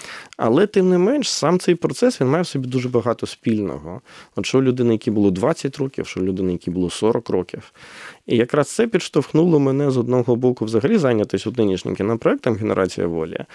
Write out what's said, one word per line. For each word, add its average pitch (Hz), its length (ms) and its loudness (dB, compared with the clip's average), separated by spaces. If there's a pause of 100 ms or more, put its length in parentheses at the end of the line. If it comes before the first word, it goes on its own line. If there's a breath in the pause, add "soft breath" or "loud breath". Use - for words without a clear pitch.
(360 loud breath)
Але, 135 300 2
тим 190 240 2
не 180 80 4
менш, 233 320 0
сам 170 280 0
цей 175 160 2
процес, 165 460 0
він 131 80 2
має 160 140 2
в 170 40 -4
собі 131 220 -6
дуже 127 200 -2
багато 113 380 0
спільного. 92 760 -4 (360 loud breath)
От 104 100 -4
що 127 120 2
у 135 40 4
людини, 123 300 2
якій 113 180 0
було 104 200 4
двадцять 131 480 -2
років, 135 280 -6
що - 140 -8
у - 40 -2
людини, 95 280 -2
якій 87 180 -6
було 87 200 -2
сорок 113 400 -2
років. - 420 -4 (540 loud breath)
І 127 100 0
якраз 131 320 2
це 233 180 0
підштовхнуло 160 760 2
мене 139 300 0
з 131 60 0
одного 123 400 2
боку 123 280 0
взагалі 113 340 2
зайнятися 117 520 0
от 123 80 -4
нинішнім 101 380 0
кінопроектом 117 600 0
"Генерація 95 500 -2
волі", 82 320 -4 (160 loud breath)